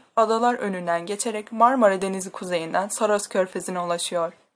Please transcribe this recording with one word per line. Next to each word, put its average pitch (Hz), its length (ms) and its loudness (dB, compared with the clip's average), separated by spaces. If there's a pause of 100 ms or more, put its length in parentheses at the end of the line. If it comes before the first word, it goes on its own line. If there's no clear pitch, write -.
(160)
adalar 226 380 4
önünden 175 520 -2
geçerek 208 460 -6
Marmara 226 500 4
Denizi 190 280 -4
kuzeyinden 180 580 -2
Saros 208 380 0
Körfezi'ne 185 540 -2
ulaşıyor. 170 520 -4 (240)